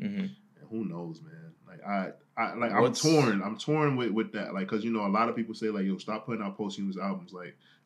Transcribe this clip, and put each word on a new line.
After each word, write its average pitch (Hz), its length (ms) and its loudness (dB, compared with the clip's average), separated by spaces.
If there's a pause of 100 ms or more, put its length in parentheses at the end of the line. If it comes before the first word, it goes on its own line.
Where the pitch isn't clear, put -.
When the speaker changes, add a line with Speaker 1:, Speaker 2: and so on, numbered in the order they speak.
Speaker 1:
Mm-hmm. 101 200 -4
Speaker 2:
And - 500 -10
who 110 140 -4
knows, 85 380 -8
man? 80 300 -18 (140)
Like, 90 200 -20
I, 98 260 0 (240)
I, 101 180 0
like, 117 180 0
I'm 120 100 6
Speaker 1:
What's 120 200 4
Speaker 2:
torn. 135 400 6
I'm 107 160 -4
torn 147 380 4
with, 120 140 2
with 107 220 0
that, 98 220 -4
like, 95 140 -2
'cause, 107 160 0
you 117 80 0
know, 107 140 2
a - 20 2
lot 110 200 4
of 117 80 -2
people 113 180 -4
say, 110 160 -2
like, 101 160 0
"Yo, 95 120 0
stop 107 280 -6
putting 110 180 -4
out 98 120 -6
posthumous 98 420 -4
albums," 92 340 -4
like, 90 240 -12 (300)